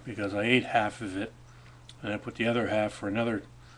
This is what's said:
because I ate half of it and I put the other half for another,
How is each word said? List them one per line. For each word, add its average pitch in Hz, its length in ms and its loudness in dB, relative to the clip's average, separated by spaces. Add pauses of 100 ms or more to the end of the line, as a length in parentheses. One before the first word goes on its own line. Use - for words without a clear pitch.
because 101 280 -4
I 104 100 0
ate 120 220 6
half 107 360 2
of 95 160 -6
it 104 160 -6 (680)
and 104 120 -4
I 107 40 -2
put - 180 -10
the 117 120 0
other 117 200 2
half 107 260 0
for - 140 -8
another, 110 360 0 (340)